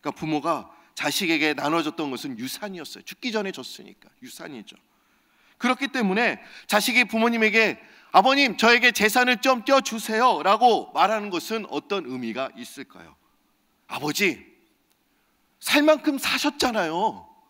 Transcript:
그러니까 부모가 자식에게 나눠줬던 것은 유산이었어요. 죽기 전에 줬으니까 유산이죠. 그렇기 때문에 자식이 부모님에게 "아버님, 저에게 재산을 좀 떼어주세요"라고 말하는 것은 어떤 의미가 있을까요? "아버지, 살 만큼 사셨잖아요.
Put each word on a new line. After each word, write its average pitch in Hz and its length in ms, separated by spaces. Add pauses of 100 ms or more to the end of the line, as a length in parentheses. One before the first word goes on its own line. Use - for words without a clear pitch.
그러니까 - 180
부모가 151 560 (200)
자식에게 151 580
나눠줬던 151 560
것은 127 300
유산이었어요. 170 640
죽기 - 280
전에 208 200
줬으니까 - 580 (140)
유산이죠. 127 520 (800)
그렇기 254 320
때문에 208 520 (260)
자식이 226 380
부모님에게 220 760 (320)
"아버님, 254 460
저에게 240 340
재산을 247 460
좀 254 260
떼어주세요"라고 220 1300
말하는 202 360
것은 220 400
어떤 156 360
의미가 123 500
있을까요? 101 600 (720)
"아버지, 147 580 (1120)
살 294 240
만큼 302 340
사셨잖아요. 214 1120 (220)